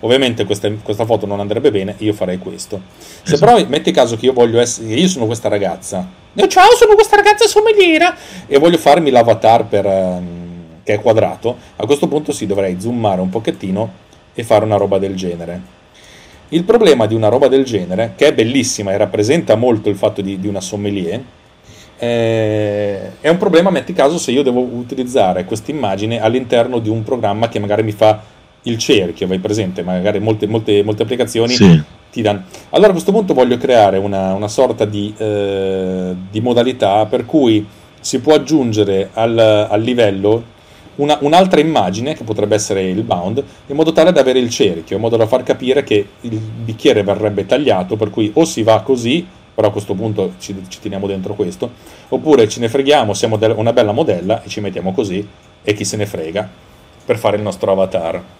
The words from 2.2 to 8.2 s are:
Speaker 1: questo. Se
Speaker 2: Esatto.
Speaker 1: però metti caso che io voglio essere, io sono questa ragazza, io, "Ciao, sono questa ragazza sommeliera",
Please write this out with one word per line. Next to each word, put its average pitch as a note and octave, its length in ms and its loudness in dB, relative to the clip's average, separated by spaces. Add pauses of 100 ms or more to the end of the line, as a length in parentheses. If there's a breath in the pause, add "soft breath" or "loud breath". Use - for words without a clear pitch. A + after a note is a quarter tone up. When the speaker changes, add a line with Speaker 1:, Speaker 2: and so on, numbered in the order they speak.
Speaker 1:
questo. F#2 420 -12 (160)
Se - 380 -8
Speaker 2:
Esatto. G3+ 220 6
Speaker 1:
però F#3 120 2
metti C#3+ 220 -2
caso A#2 260 2
che A2+ 100 -2
io C3 60 4
voglio A#2+ 280 2
essere, A2+ 340 -4
io E3+ 140 2
sono C#3 180 -2
questa G#2+ 220 -4
ragazza, F#2+ 600 -4 (240)
io, F#4 140 2
"Ciao, F#4+ 300 6
sono G#4+ 180 6
questa G#4 220 4
ragazza G#4 300 4
sommeliera", F#4 680 4 (320 loud breath)